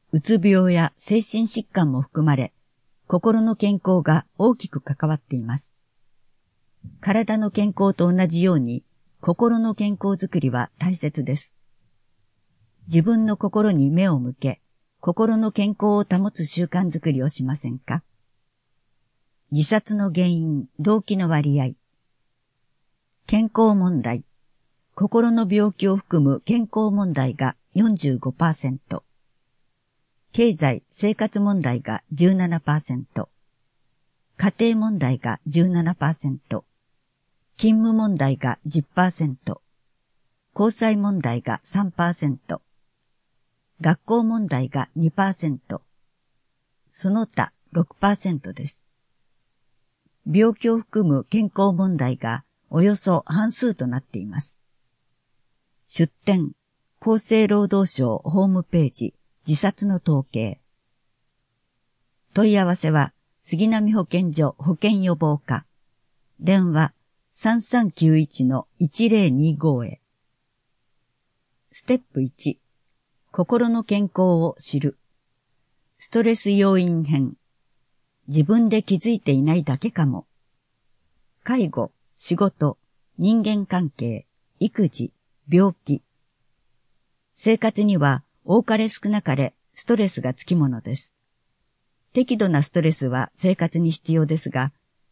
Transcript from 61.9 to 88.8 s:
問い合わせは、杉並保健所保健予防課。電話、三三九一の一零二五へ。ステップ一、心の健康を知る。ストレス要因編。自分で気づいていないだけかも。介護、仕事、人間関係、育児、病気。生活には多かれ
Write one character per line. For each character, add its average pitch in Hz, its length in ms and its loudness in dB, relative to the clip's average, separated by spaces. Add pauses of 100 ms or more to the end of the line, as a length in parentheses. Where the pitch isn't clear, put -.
問 214 180 4
い 208 60 4
合 190 80 4
わ 175 100 2
せ 160 140 -2
は、 147 240 0 (280)
杉 175 260 -2
並 214 260 2
保 202 120 0
健 175 280 -2
所 151 240 0
保 160 180 0
健 208 260 0
予 185 120 0
防 151 240 0
課。 - 280 -6 (720)
電 180 320 2
話、 156 220 2 (380)
三 226 300 0
三 226 300 0
九 160 260 4
一 147 280 0
の 127 220 -2 (120)
一 214 300 0
零 202 200 4
二 147 280 2
五 143 260 0
へ。 - 160 -12 (1700)
ス - 120 -12
テ 254 120 2
ッ 254 60 -2 (120)
プ 135 80 -2
一、 - 380 -6 (720)
心 233 380 0
の 233 140 -2
健 202 200 0
康 185 180 -6
を 170 360 0
知 - 220 -6
る。 143 180 -4 (1000)
ス - 120 -20
ト 233 140 0
レ 226 120 2
ス 202 160 -2
要 196 260 4
因 175 260 0
編。 139 320 -2 (960)
自 147 160 2
分 220 240 4
で 220 140 0
気 196 120 0
づ 196 140 -2
い 226 100 0
て - 140 0
い 135 100 2
な 156 100 2
い 139 100 0
だ 135 140 -2
け 220 140 -6
か 165 140 0
も。 127 200 -2 (1200)
介 240 240 0
護、 - 240 -6 (240)
仕 - 220 -4
事、 151 400 0 (400)
人 214 260 2
間 208 220 -2
関 180 240 -2
係、 117 360 -8 (340)
育 - 280 0
児、 - 240 -8 (400)
病 180 220 4 (100)
気。 - 180 -4 (1300)
生 220 240 2
活 220 260 -2
に 202 140 2
は 139 260 2 (220)
多 220 180 4
か 220 140 0
れ 220 100 0